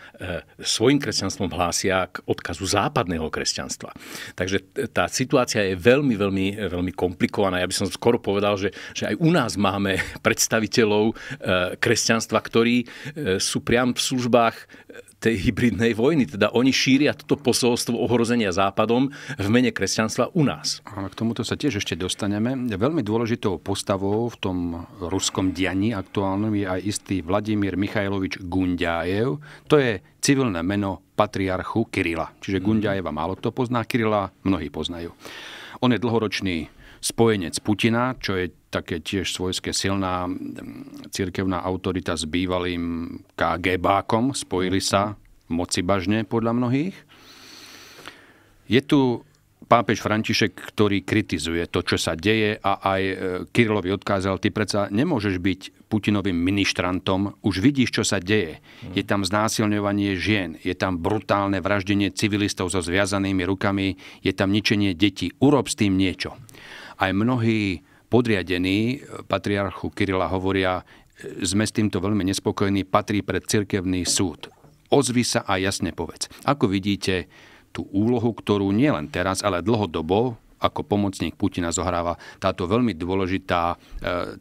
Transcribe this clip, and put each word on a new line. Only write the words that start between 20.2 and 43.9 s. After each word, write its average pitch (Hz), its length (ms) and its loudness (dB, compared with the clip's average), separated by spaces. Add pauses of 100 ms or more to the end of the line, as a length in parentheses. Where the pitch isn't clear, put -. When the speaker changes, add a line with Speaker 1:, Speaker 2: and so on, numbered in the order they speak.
Speaker 1:
u 151 80 4
nás. - 400 -4
Speaker 2:
Áno, 98 240 -8
k - 80 -16
tomuto 113 240 -2
sa 104 160 -2
tiež 104 240 -2
ešte - 160 -4
dostaneme. 104 560 -2 (160)
Veľmi 127 320 0
dôležitou 110 560 0
postavou 101 720 -2
v - 80 -16
tom 92 200 -2 (440)
ruskom 92 480 0
dianí 92 480 0
aktuálnom 98 560 -2
je 101 160 -2
aj 92 160 -2
istý 101 300 -4 (100)
Vladimír 101 480 0
Michajlovič 98 720 -2
Gunďájev. 90 960 0 (240)
To 156 160 4
je 117 160 0 (240)
civilné 127 400 2
meno 98 400 -2 (160)
patriarchu 98 720 0
Kirila. 82 480 -2
Čiže 95 240 -2
Speaker 1:
Mhm. 95 60 -4
Speaker 2:
Gunďájeva 101 420 0
málo 78 240 -4
kto - 160 -6
pozná, 120 320 -2
Kirila 107 480 0 (160)
mnohí 85 240 0
poznajú. 82 400 -8 (720)
On 127 80 4
je 117 80 4
dlhoročný 98 720 0 (320)
spojenec 107 600 2
Putina, 117 560 0
čo - 160 -6
je 90 160 -2 (240)
také 90 240 -4
tiež 87 320 -4
svojské 92 480 -4
silná, 92 480 -2
mm, - 880 -12
cirkevná 92 480 -2
autorita 90 560 -4
s 80 80 -6
bývalým 87 880 -4 (240)
K 85 240 0
G 90 160 2
B 85 80 -2 (480)